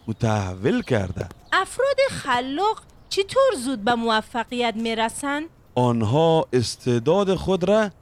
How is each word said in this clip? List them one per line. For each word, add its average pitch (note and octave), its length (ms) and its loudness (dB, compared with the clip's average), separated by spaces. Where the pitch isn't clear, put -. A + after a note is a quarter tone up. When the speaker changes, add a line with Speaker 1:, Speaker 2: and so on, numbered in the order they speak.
Speaker 1:
متحول G#2+ 760 -2
کرده. G2 460 -2
Speaker 2:
افراد A#4+ 440 0
خلاق C#4 720 -2
چطور A#4+ 460 2
زود A#3 200 -4
به A#3+ 100 2
موفقیت A#3 840 -2
می‌رسن؟ A3+ 680 -2
Speaker 1:
آنها B2 760 2
استعداد B2+ 840 0
خود F3+ 300 -2
را G#3 260 2